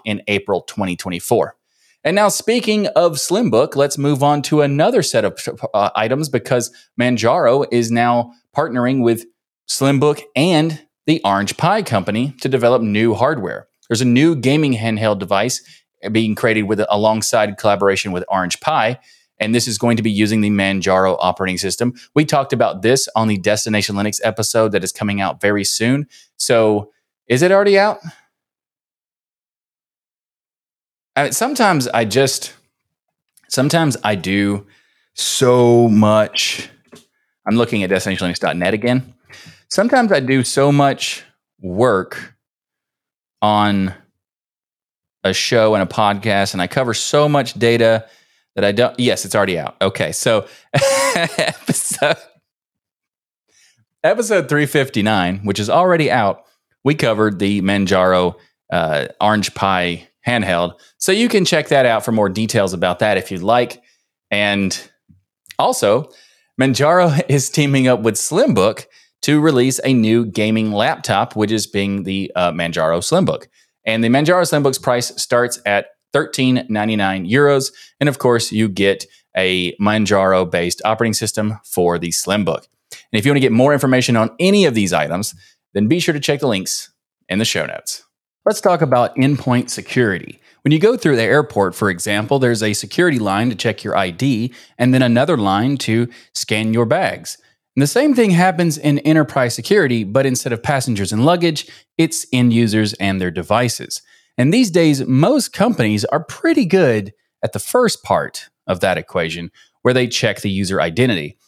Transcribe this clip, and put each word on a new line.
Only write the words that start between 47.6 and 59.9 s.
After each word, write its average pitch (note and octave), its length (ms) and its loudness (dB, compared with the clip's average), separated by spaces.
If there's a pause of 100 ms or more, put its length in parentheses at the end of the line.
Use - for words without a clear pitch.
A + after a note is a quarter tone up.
that G2+ 100 -2
I G2+ 80 2
don't. A#2+ 280 0
Yes, A#2 240 0
it's F#2+ 100 -6
already G2 240 0
out. C#2+ 220 -8
Okay, F#2+ 320 -2
so A2 340 0 (140)
<laughs> - 140 -8
episode, - 1400 -2 (1900)
episode G#3 460 0
three D3 160 2
fifty-nine, G#2 800 0
which G2 140 -2
is G#2+ 120 -4
already E3 400 2
out, G#2 340 0 (400)
we C#3+ 100 2
covered G#2+ 440 0
the G2+ 240 -2
Manjaro, F#2 720 2 (360)
uh, D#2 360 -2 (120)
Orange G#2 360 0
Pi F2+ 540 -2 (180)